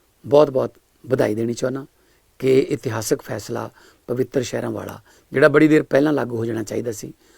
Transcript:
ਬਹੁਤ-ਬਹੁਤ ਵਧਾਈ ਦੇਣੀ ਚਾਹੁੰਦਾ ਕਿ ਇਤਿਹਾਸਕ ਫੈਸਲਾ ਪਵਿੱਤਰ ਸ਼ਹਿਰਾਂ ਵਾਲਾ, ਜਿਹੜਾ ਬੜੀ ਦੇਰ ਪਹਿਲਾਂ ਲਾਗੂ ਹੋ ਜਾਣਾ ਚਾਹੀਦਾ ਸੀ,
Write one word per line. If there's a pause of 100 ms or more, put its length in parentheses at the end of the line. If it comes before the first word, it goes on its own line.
(240)
ਬਹੁਤ-ਬਹੁਤ (300)
ਵਧਾਈ
ਦੇਣੀ
ਚਾਹੁੰਦਾ (540)
ਕਿ
ਇਤਿਹਾਸਕ
ਫੈਸਲਾ (380)
ਪਵਿੱਤਰ
ਸ਼ਹਿਰਾਂ
ਵਾਲਾ, (320)
ਜਿਹੜਾ
ਬੜੀ
ਦੇਰ
ਪਹਿਲਾਂ
ਲਾਗੂ
ਹੋ
ਜਾਣਾ
ਚਾਹੀਦਾ
ਸੀ, (240)